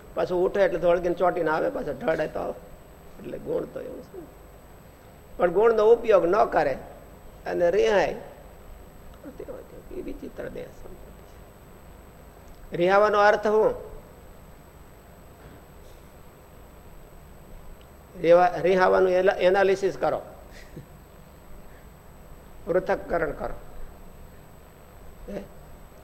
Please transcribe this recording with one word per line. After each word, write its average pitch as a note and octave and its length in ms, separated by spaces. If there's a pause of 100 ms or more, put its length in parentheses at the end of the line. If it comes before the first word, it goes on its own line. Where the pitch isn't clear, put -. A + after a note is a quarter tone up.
(140)
પાછું F3 300
ઉઠે G3 160
એટલે F3 180
વળગીને F3 360
ચોંટીને F3 360
આવે, D#3 200
પાછો - 220
ઢળે D#3+ 340
તો - 140
આવે. - 140 (680)
એટલે - 160
ગુણ - 260
તો - 160
એવું - 220
છે. - 400 (920)
પણ F3 140
ગુણનો A3 420
ઉપયોગ G#3 340
ન G3 180
કરે D3 280 (720)
અને F3 240
રિહાય, G3+ 440 (1800)
એ - 60
વિચિત્ર - 460
દેહ - 160
સંપત્તિ - 460 (1600)
છે. - 40
રિહાવાનો G3+ 420
અર્થ G#3 280
શું? G#3+ 280 (4000)
રિવા-, E3+ 420
રિહાવાનું F#3 480
એલા-, F#3 260
એનાલિસિસ F#3+ 600
કરો, C#3 260 (2500)
પૃથક્કરણ E3+ 640
કરો. - 240 (1800)
હે? G3+ 80 (640)